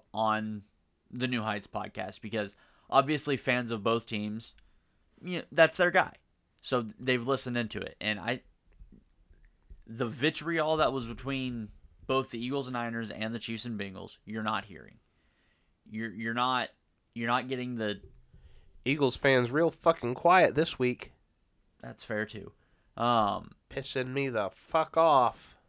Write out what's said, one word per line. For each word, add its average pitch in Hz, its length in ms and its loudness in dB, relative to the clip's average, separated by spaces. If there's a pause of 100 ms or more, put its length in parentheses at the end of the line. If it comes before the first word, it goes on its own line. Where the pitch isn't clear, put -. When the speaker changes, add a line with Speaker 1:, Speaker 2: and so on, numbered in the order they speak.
(140)
Speaker 1:
on 107 500 0 (480)
the 127 160 -4
New 123 140 -2
Heights 104 260 -4
podcast, 101 540 -8
because 104 340 -4 (340)
obviously 139 480 4
fans 123 340 -2
of 110 120 -4
both 113 220 2
teams, 107 480 -8 (680)
you 180 180 -6
know, - 120 -10
that's 160 260 6
their 175 140 4
guy. 175 220 4 (480)
So 123 240 0 (140)
they've 127 260 0
listened 127 320 -2
into 110 220 -4
it. - 200 -8
And 104 200 -2
I, 117 220 -4 (1400)
the 117 220 -4
vitriol 156 720 0
that 135 160 4
was 127 120 -2
between 120 640 -6 (380)
both 131 240 0
the 117 120 -6
Eagles 131 240 -2
and 127 60 -10
Niners 117 380 -4
and 110 240 -4
the 113 40 -4
Chiefs 113 260 -6
and 113 140 -6
Bengals, 95 460 -10
you're 110 180 -6
not 107 220 -2
hearing. 78 300 -18 (920)
You're, 110 240 -6
you're 113 200 -4
not, 123 360 0 (440)
you're 117 140 -4
not 123 200 0
getting 127 280 -4
the 104 260 -4 (840)
Speaker 2:
Eagles 139 300 2
fans 127 360 4
real 160 200 2
fucking 131 440 0
quiet 170 400 6
this 156 240 0
week. 123 320 -2 (720)
Speaker 1:
That's 120 220 -14
fair 107 220 -2
too. 104 260 -14 (460)
Um, 110 540 2 (180)
Speaker 2:
Pissing 131 380 -4
me 135 220 -2
the 104 240 -2
fuck - 440 0
off. 143 580 4 (140)